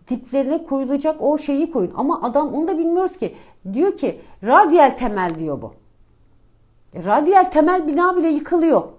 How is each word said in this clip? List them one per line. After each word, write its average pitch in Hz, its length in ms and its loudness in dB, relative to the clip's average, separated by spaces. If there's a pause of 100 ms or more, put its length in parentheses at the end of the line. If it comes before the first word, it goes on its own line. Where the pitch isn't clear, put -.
diplerine 269 560 -4
koyulacak 277 580 -4
o 294 160 0
şeyi 302 340 -4
koyun." 185 240 -4
Ama 320 260 -2
adam 277 320 -2
onu 311 140 -2
da 330 100 -2
bilmiyoruz 339 400 -2
ki. 190 180 -6 (380)
Diyor 349 240 0
ki, 202 240 -6 (220)
"Radyal 294 540 4
temel." 185 420 -4
diyor 147 220 -6
bu. 110 120 -14 (1200)
E, 175 100 -12
radyal 302 400 4
temel 339 440 2
bina 349 280 2
bile 330 120 0
yıkılıyor. 311 560 2 (160)